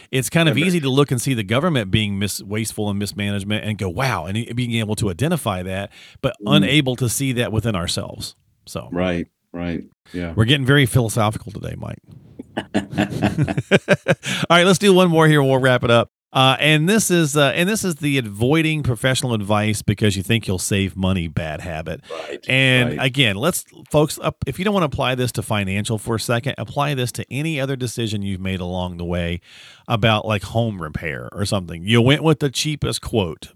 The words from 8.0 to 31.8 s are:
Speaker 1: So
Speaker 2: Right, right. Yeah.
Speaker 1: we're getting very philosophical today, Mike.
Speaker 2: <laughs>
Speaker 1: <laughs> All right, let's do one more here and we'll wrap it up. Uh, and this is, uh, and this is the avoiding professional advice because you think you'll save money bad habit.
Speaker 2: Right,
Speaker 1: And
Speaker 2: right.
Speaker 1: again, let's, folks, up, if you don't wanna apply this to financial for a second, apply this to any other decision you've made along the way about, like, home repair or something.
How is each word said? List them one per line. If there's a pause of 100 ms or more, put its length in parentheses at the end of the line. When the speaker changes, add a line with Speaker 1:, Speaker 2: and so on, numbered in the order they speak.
Speaker 1:
So
Speaker 2:
Right, (260)
right. (280)
Yeah.
Speaker 1:
we're
getting
very
philosophical
today,
Mike. (580)
Speaker 2:
<laughs>
Speaker 1:
<laughs>
All
right,
let's
do
one
more
here
and
we'll
wrap
it
up. (240)
Uh,
and
this
is,
uh,
and
this
is
the
avoiding
professional
advice
because
you
think
you'll
save
money
bad
habit. (100)
Speaker 2:
Right,
Speaker 1:
And
Speaker 2:
right.
Speaker 1:
again,
let's, (260)
folks,
up,
if
you
don't
wanna
apply
this
to
financial
for
a
second,
apply
this
to
any
other
decision
you've
made
along
the
way (480)
about,
like,
home
repair
or
something.